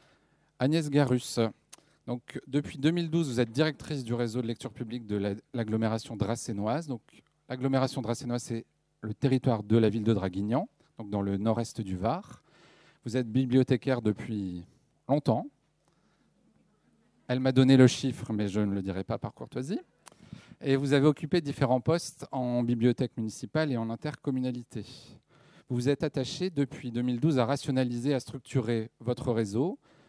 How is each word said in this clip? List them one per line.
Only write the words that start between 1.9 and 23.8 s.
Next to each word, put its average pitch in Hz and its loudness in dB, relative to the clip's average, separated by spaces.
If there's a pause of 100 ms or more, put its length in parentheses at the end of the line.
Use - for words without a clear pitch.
donc, 123 -8
depuis 143 -4
deux 147 2
mille 175 -2
douze, 165 0
vous 120 0
êtes 113 0
directrice 143 -2
du 117 -4
réseau 117 -2
de 117 -4
lecture 113 -8
publique 117 -10
de 104 -2
la, 101 0 (180)
l'agglomération 113 -2
dracénoise. 110 -2
Donc, 127 -8 (480)
l'agglomération 131 0
dracénoise, 120 -4
c'est 113 -8 (360)
le 107 -8
territoire 127 2
de 107 4
la 110 6
ville 107 -2
de 113 4
Draguignan, 101 -2 (300)
donc 104 -12
dans 101 -2
le 98 0
nord-est 113 -2
du 95 -6
Var. 120 -6 (640)
Vous 113 -4
êtes 123 -2
bibliothécaire 127 2
depuis 98 -4 (440)
longtemps. 147 0 (1800)
Elle 127 0
m'a 131 2
donné 131 8
le 127 12
chiffre, - 0
mais 104 0
je 98 -2
ne 104 2
le 98 -2
dirai 95 -4
pas 113 -4
par 110 -8
courtoisie. 135 -8 (840)
Et 135 0
vous 139 2
avez 139 6
occupé 156 2
différents 131 0
postes - -2
en 123 -2
bibliothèque 120 2
municipale 131 -4
et 127 -2
en 113 -4